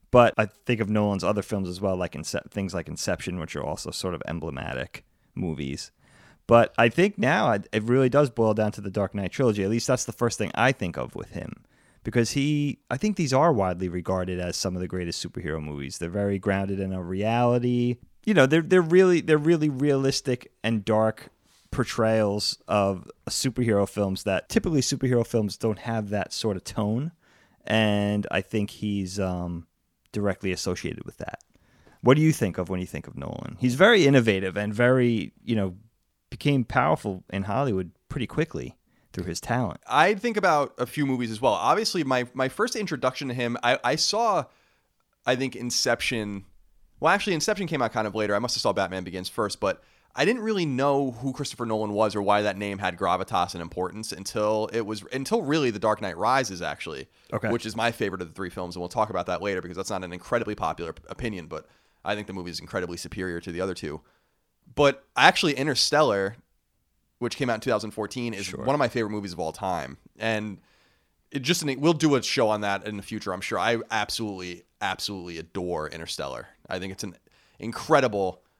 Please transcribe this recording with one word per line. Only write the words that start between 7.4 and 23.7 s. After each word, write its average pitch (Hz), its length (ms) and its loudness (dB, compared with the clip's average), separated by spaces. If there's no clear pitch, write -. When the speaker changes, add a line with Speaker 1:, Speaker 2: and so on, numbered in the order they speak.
Speaker 1:
it, 104 180 -2
it 107 100 0
really 127 280 4
does 143 200 4
boil 113 240 2
down 104 200 2
to 107 80 -12
the 98 100 -6
Dark 98 240 -2
Knight 98 160 -4
trilogy. 107 320 2
At 98 80 0
least 117 160 0
that's 127 180 0
the 117 60 -8
first 120 260 -2
thing 107 160 -2
I 127 180 4
think 90 260 -4
of 62 180 -8
with - 160 -10
him. - 340 -10
Because 117 260 2
he, 147 480 0
I 123 60 -2
think 208 220 -2
these 139 160 0
are 156 180 6
widely 92 380 0
regarded 90 500 -2
as 87 160 -4
some 92 180 -2
of 90 60 -4
the 90 80 -4
greatest 87 360 -6
superhero 80 380 -6
movies. 73 360 -8
They're 85 120 -6
very 101 300 -2
grounded 98 400 -2
in 95 140 -4
a 92 100 -6
reality. 120 920 2
You 214 100 2
know, 143 120 8
they're, 156 160 4
they're 180 200 6
really, 180 380 6
they're 156 180 4
really 156 300 4
realistic 135 800 0
and 110 220 0
dark 110 420 2
portrayals 110 840 2
of 98 420 0
superhero 113 580 0